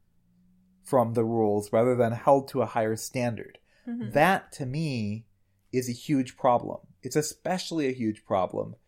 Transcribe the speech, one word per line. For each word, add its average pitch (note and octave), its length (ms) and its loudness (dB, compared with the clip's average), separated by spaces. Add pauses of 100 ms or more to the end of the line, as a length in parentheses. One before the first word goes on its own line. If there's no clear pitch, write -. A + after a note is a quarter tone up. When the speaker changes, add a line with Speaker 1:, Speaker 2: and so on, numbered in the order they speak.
(880)
Speaker 1:
from A#2 280 2
the A#2+ 100 2
rules G#2+ 480 0
rather B2 240 4
than A#2 160 2
held C3+ 360 4
to B2+ 140 -2
a A2 40 0
higher A2+ 300 -2
standard. A#2+ 600 -6 (300)
Speaker 2:
Mm-hmm. A#3+ 240 -8
Speaker 1:
That, E3 400 2
to C#3+ 140 -8
me, B2 600 -4 (460)
is B2+ 160 0
a B2 40 -2
huge C3 440 -2
problem. A#2+ 420 2 (240)
It's B2+ 140 -4
especially D#3+ 720 -2
a B2+ 40 -2
huge A2 320 -4
problem G#2+ 520 -2 (120)